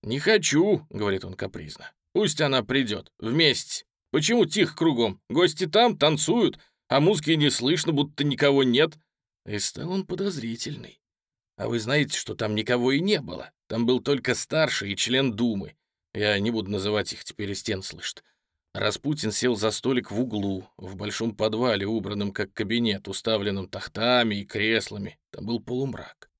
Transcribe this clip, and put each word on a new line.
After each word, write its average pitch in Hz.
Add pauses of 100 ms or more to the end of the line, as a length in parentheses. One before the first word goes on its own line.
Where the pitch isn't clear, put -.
«Не 120
хочу», — 175
говорит 98
он 92
капризно. - (220)
«Пусть 170
она 135
придет, 123
вместе. 143 (240)
Почему 185
тихо -
кругом? 120 (120)
Гости 180
там, 214
танцуют, 156 (300)
а 131
музыки 156
не 147
слышно, 151
будто 143
никого 139
нет». 139 (480)
И 104
стал -
он 190
подозрительный. 156 (560)
«А -
вы 117
знаете, 131
что -
там 107
никого 123
и 143
не 196
было? 92 (160)
Там 113
был 127
только 131
старший 135
и -
член 127
Думы. 107 (380)
Я 104
не 104
буду 107
называть 101
их, -
теперь 101
и -
стен 95
слышит». - (520)
Распутин 107
сел 123
за 107
столик 123
в 101
углу, 101 (120)
в 95
большом 104
подвале, 110
убранном 101
как 101
кабинет, 107
уставленном 98
тахтами 113
и 101
креслами. 104 (120)
Там -
был 113
полумрак. 123